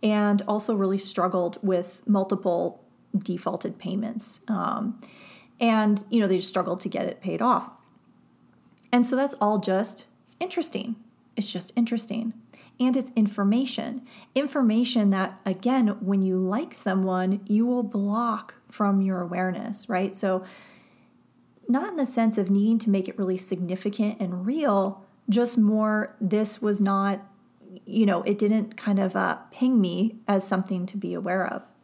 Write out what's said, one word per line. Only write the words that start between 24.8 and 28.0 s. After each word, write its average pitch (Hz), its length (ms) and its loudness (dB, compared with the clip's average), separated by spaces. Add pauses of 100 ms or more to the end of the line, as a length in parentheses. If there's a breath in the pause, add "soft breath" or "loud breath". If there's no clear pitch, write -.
just 240 300 2
more, 214 600 2
this 208 400 0
was 208 220 0
not, 196 400 2 (640)
you 208 200 2